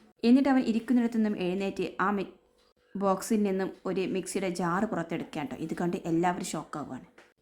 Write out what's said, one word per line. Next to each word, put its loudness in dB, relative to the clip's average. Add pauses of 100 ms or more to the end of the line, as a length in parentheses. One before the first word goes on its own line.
(240)
എന്നിട്ട് 8
അവൻ 4
ഇരിക്കുന്നിടത്തു 2
നിന്നും 0
എഴുന്നേറ്റ് -2 (140)
ആ 2
മി-, -2 (640)
ബോക്സിൽ 2
നിന്നും 0 (160)
ഒരു 0
മിക്സിയുടെ -2
ജാർ 0
പുറത്തെടുക്കുകയാണ് -4
ട്ടോ. -8
ഇത് -6
കണ്ട് 0 (100)
എല്ലാവരും 0
ഷോക്കാവുകയാണ്. -8 (360)